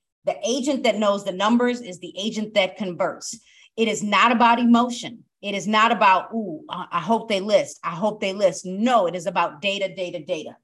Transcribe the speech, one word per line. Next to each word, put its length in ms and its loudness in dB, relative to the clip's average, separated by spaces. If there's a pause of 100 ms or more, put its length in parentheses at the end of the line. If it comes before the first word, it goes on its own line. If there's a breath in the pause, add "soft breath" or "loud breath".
(260)
the 180 -2
agent 400 -2
that 140 2
knows 260 0
the 80 -4
numbers 500 0
is 180 -14
the 180 -14
agent 380 -6
that 200 2
converts. 640 -6 (380 soft breath)
It 100 2
is 140 -4
not 300 4
about 280 4
emotion. 640 2 (180)
It 140 -6
is 100 -6
not 280 4
about, 400 4
"Ooh, 360 -8
I, 220 -10
I 80 -4
hope 300 -2
they 100 0
list. 420 0
I 100 -6
hope 280 -4
they 140 -2
list." 320 0
No, 420 2
it 80 -4
is 100 -8
about 360 -2
data, 260 -2
data, 320 -8
data. 440 -8